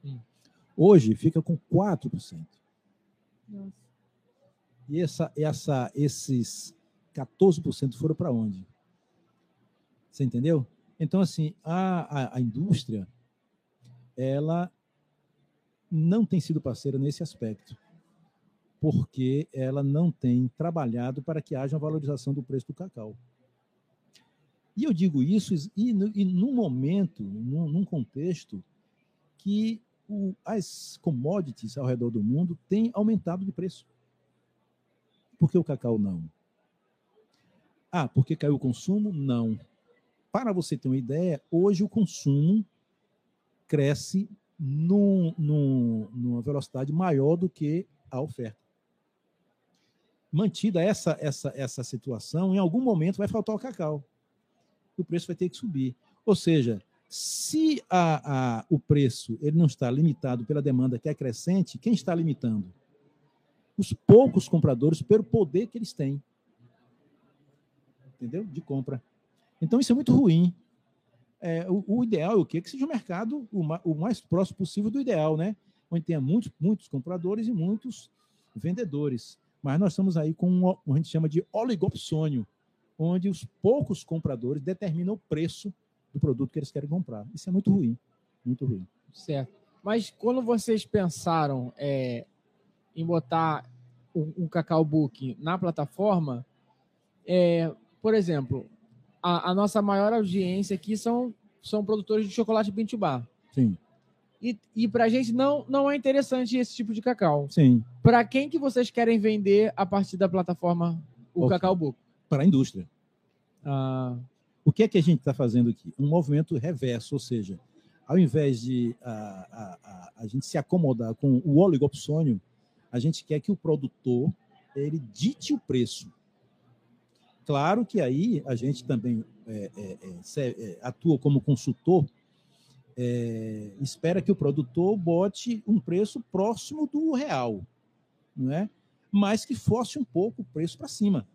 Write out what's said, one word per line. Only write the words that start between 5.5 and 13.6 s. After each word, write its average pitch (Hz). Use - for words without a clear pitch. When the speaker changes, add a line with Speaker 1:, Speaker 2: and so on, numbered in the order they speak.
Speaker 2:
esses 135
quatorze 170
por 147
cento 131
foram 156
pra 170
onde? 104
Você -
entendeu? 131
Então, 185
assim, 160
a, 170
a, 123
a 127
indústria, 117